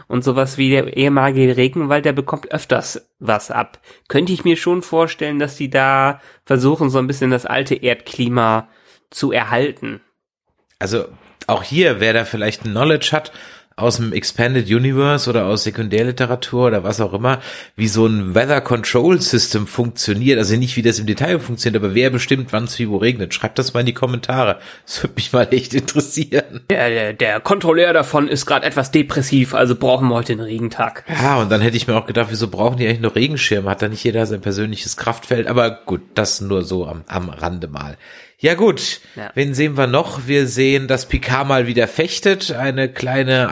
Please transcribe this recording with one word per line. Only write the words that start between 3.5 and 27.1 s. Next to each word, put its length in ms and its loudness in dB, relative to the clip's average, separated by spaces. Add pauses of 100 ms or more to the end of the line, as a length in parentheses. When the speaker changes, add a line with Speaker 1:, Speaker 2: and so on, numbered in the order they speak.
Speaker 1:
ab. 280 -4 (300)
Könnte 240 2
ich 100 -2
mir 140 4
schon 240 0
vorstellen, 580 -2
dass 160 -4
die 140 -6
da 500 2 (240)
versuchen, 460 2
so 100 2
ein 80 0
bisschen 240 0
das 140 0
alte 300 -2
Erdklima 920 0 (420)
zu 220 -4
erhalten. 680 -2 (760)
Speaker 2:
Also 280 -4 (420)
auch 160 0
hier, 380 2
wer 100 4
da 140 2
vielleicht 400 -4
ein 60 -4
Knowledge 420 2
hat, 180 -2 (440)
aus 200 0
dem 180 -2
Expanded 540 0
Universe 600 2
oder 200 0
aus 160 0
Sekundärliteratur 1040 0
oder 160 0
was 180 -2
auch 100 -2
immer, 280 -2 (360)
wie 120 0
so 180 4
ein 300 0
Weather 260 4
Control 580 2
System 460 0
funktioniert, 720 0
also 200 2
nicht, 200 -2
wie 60 0
das 160 2
im 80 -4
Detail 320 0
funktioniert, 440 -2
aber 120 -2
wer 160 4
bestimmt, 420 -2
wann's 240 -4
wie 100 -2
wo 100 -2
regnet, 360 -2
schreibt 240 -4
das 160 -4
mal 60 -2
in 80 0
die 80 0
Kommentare. 640 -2 (260)
Das 160 -10
würde 140 -6
mich 180 -2
mal 180 4
echt 220 0
interessieren. 960 -2
Speaker 1:
Der, 220 0
der, 220 -2